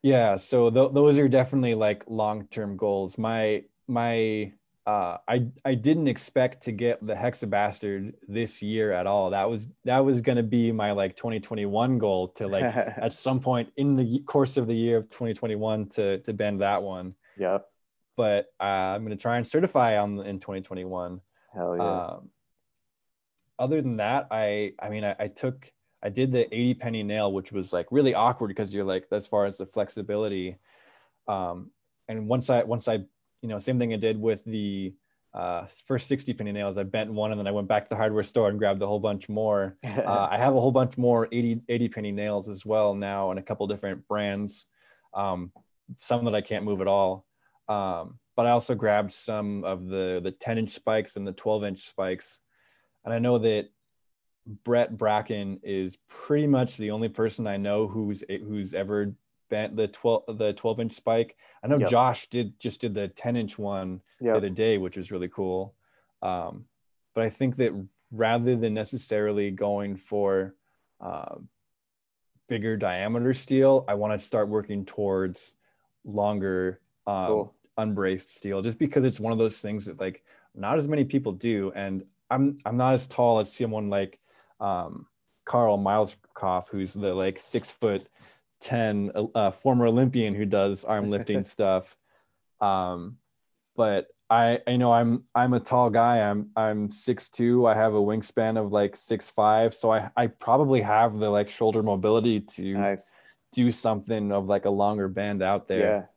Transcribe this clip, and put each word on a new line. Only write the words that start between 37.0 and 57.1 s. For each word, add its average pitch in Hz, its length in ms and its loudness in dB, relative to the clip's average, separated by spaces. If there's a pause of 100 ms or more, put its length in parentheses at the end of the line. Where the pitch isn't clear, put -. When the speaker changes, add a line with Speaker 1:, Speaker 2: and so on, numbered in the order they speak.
Speaker 1:
one 107 180 -2
and 107 80 -4
then 101 80 -4
I 98 60 0
went 101 160 -2
back 104 160 2
to - 60 -20
the 110 60 -4
hardware 107 280 2
store 110 240 2
and 104 100 0
grabbed 98 240 0
a 101 60 -2
whole 104 120 0
bunch 104 280 -4
more. 104 540 -2
Speaker 2:
<laughs> - 40 -10 (180)
Speaker 1:
Uh, 98 260 0
I 104 80 0
have 131 180 4
a 127 40 6
whole 131 120 4
bunch 127 260 2
more 120 320 4
eighty, 117 380 0
eighty 117 200 0
penny 104 220 -6
nails 101 380 -4
as 98 180 -12
well 107 300 2
now 98 340 -2
in 95 80 -4
a 98 40 -8
couple 104 260 -4
different 101 400 -6
brands. 104 580 -4 (480)
Um, 92 380 -4 (440)
some 120 280 -2
that 113 100 0
I 107 60 2
can't 104 240 -6
move 104 160 -2
at 95 80 0
all. 98 360 0 (440)
Um, 95 500 -6 (160)
but 120 120 2
I 120 40 6
also 120 240 4
grabbed 104 380 2
some 104 520 -6
of 92 240 -6
the, 92 340 -2
the 92 100 -4
ten 113 240 -4
inch 110 140 -2
spikes 110 460 -2
and 101 100 -8
the 98 60 -6
twelve 107 320 -2
inch 95 220 -6
spikes. - 540 -6 (640)
And 113 80 -6
I 117 60 -2
know 123 200 2
that 107 300 0 (960)
Brett 120 320 2
Bracken 104 640 -2
is 95 360 -4 (100)
pretty 147 380 0
much 127 320 2
the 107 120 -4
only 110 180 -4
person 110 380 -2